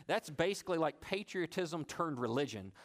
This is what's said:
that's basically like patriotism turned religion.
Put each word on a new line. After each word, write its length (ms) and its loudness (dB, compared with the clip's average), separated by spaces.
that's 220 0
basically 480 2
like 220 2
patriotism 880 -2
turned 340 -2
religion. 540 0